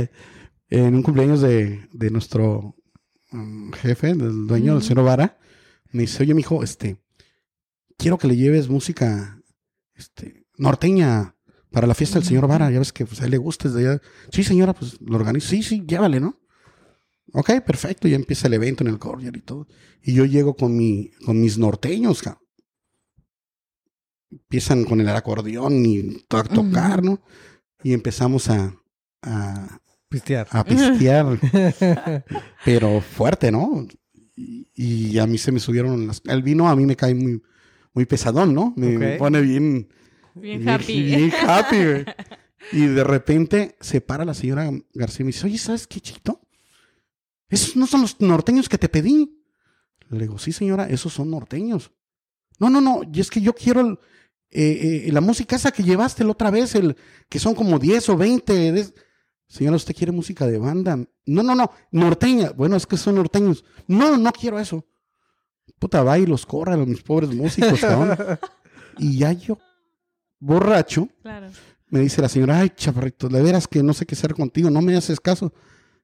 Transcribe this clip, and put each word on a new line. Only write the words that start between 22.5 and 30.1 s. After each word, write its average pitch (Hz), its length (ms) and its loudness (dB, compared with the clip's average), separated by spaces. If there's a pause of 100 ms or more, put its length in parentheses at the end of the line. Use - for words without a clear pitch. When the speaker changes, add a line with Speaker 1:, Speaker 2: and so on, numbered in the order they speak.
Speaker 1:
Empiezan 127 540 -2
con 113 160 0
el 107 80 2
acordeón 110 800 -2
y 101 420 -2
to-, - 100 -2
a 110 60 -2
tocar, 190 560 2
Speaker 2:
Ujú. 185 100 2
Speaker 1:
¿no? 196 120 -4 (600)
Y 131 100 0
empezamos 123 580 0
a, 95 240 0 (480)
a 101 580 -8 (280)
Speaker 3:
Pistear. 127 420 -6